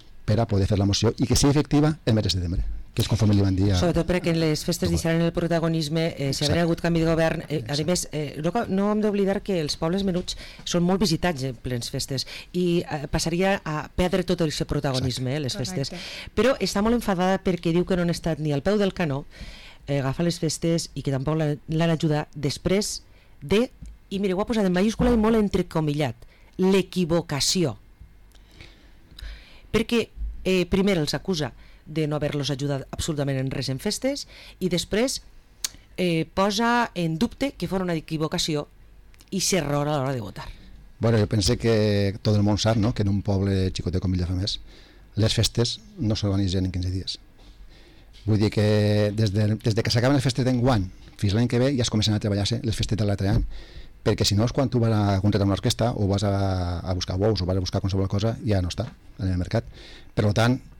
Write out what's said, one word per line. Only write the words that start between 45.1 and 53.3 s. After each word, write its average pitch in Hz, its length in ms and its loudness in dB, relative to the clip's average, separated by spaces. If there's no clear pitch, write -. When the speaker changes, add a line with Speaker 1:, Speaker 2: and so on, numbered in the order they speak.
Speaker 1:
les 107 180 2
festes - 460 -2
no 107 180 0
s'organitzen 95 500 0
en 90 60 -2
quinze 90 200 -4
dies. 92 260 -8
Vull 104 120 2
dir 104 160 4
que 104 640 4
des 110 180 2
de, 107 240 2
des 110 180 0
de 110 80 0
que - 60 -2
s'acaben 123 260 4
les 131 80 2
festes 131 220 0
d'enguany 120 400 2
fins 98 160 0
l'any 117 160 2
que 120 100 0
ve 135 160 4
ja 120 60 0
es 117 80 0
comencen 107 240 0
a 107 80 0
treballar-se 101 420 0
les 107 120 -2
festes - 220 -2
de 104 80 0
l'altre 98 240 0
any, 113 120 2